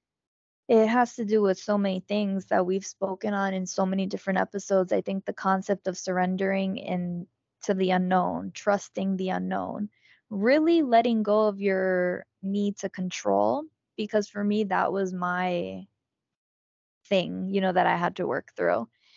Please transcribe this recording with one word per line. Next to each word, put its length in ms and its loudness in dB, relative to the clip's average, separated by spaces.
It 180 6
has 280 2
to 100 -4
do 160 4
with 180 2
so 180 -2
many 220 0
things 480 -2
that 180 2
we've 200 -2
spoken 480 -4
on 200 0
in 120 -4
so 200 0
many 200 0
different 340 -2
episodes. 540 0
I 80 2
think 240 -6
the 80 -6
concept 540 -2
of 100 -4
surrendering 800 -2
in, 500 -6
to 100 0
the 180 2
unknown, 600 0
trusting 640 -2
the 120 -4
unknown, 600 -4
really 540 4
letting 400 4
go 240 4
of 140 -2
your 640 0
need 360 -2
to 120 -6
control, 760 0
because 320 -2
for 140 -6
me, 220 2
that 280 0
was 200 -2
my 720 -4
thing, 440 -2
you 120 0
know, 100 2
that 160 2
I 80 2
had 220 -2
to 100 -4
work 280 -6
through. 340 0